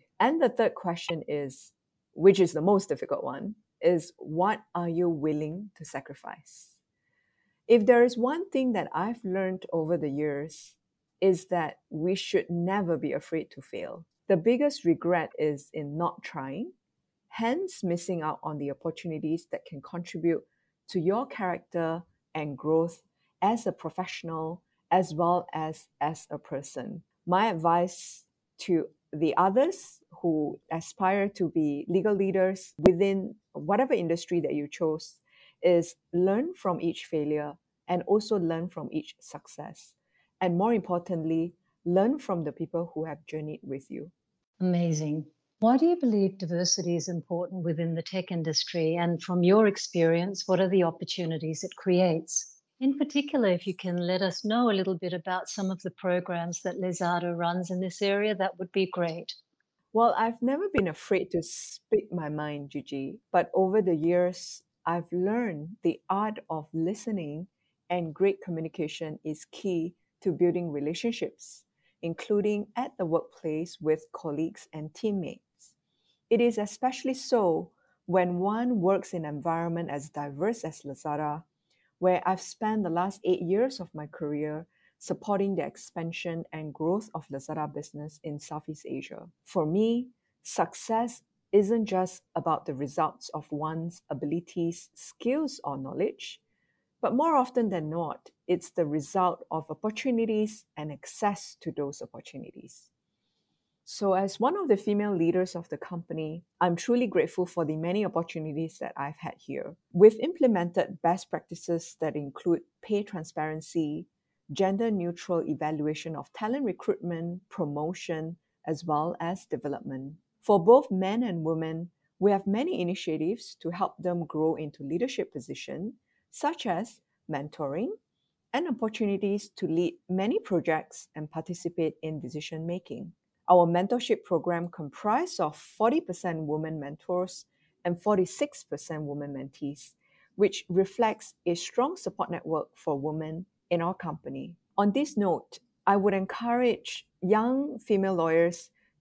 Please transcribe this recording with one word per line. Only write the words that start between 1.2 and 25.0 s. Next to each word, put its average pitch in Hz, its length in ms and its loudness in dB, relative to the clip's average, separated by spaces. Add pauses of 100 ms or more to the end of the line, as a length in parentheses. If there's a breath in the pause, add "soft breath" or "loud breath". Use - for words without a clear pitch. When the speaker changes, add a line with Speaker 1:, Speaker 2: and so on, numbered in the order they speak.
Speaker 1:
is, 143 460 -6 (400)
which 190 260 8
is 175 140 6
the 160 80 0
most 196 260 4
difficult - 360 -2
one, 135 320 -6 (260)
is, 170 380 4
"What 185 420 0 (140)
are 170 140 -2
you 170 200 2
willing 156 680 -2
to 170 60 -16
sacrifice?" - 920 -12 (920)
If 220 180 8
there 240 180 10
is 247 140 4
one 302 320 -2
thing 262 240 2
that 175 220 -2
I've 214 280 -4
learned 185 480 -2
over 165 240 0
the 151 140 0
years, 147 640 -4 (460)
is 185 280 4
that 170 280 -2 (140)
we 170 240 0
should - 340 0
never 175 480 0
be 143 140 -4
afraid - 400 -4
to - 100 -16
fail. - 460 -12 (200)
The 190 100 6
biggest 247 480 4
regret 170 520 2
is 147 340 -2
in 147 240 -6
not 170 280 -2
trying, 156 500 -8 (540)
hence 294 560 -2
missing 175 400 -2
out 156 180 -4
on 156 160 -6
the 143 140 -4
opportunities 160 800 -4
that - 140 -6
can 139 160 -14
contribute 170 600 -2 (440)
to 190 120 -2
your 202 280 2
character 170 760 -4 (320)
and 147 240 -6
growth 160 460 2 (360)
as 226 280 2
a 185 40 2
professional, 165 920 -8 (260)
as 180 240 4